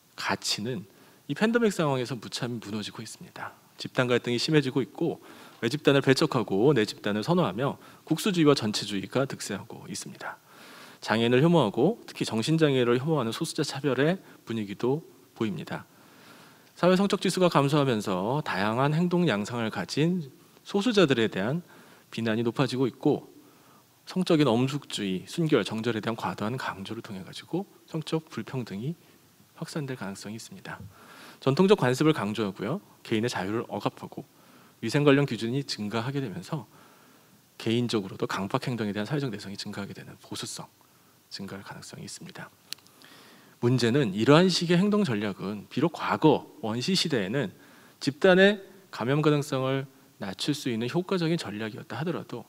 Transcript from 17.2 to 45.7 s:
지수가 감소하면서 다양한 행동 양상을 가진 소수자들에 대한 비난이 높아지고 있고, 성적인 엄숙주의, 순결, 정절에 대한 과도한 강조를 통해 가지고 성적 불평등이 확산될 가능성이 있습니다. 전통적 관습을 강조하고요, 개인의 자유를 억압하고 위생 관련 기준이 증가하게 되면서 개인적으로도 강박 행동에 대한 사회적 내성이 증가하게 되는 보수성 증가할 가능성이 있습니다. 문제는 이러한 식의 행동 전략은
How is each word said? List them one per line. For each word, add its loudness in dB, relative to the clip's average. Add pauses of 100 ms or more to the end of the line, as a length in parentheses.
지수가 2
감소하면서 2
다양한 0
행동 2
양상을 -2
가진 -2 (320)
소수자들에 2
대한 -2 (480)
비난이 0
높아지고 0
있고, -2 (720)
성적인 2
엄숙주의, 0
순결, 2
정절에 -4
대한 -4
과도한 -6
강조를 -10
통해 -12
가지고 -8 (200)
성적 -6
불평등이 -8 (600)
확산될 -8
가능성이 -10
있습니다. -14 (640)
전통적 6
관습을 2
강조하고요, -4 (220)
개인의 0
자유를 -4
억압하고 -8 (560)
위생 0
관련 8
기준이 -2
증가하게 -4
되면서 -8 (920)
개인적으로도 -2
강박 -4
행동에 -4
대한 -4
사회적 -4
내성이 -10
증가하게 -10
되는 -16
보수성 -12 (640)
증가할 -12
가능성이 -16
있습니다. -14 (1120)
문제는 4
이러한 8
식의 2
행동 4
전략은 -4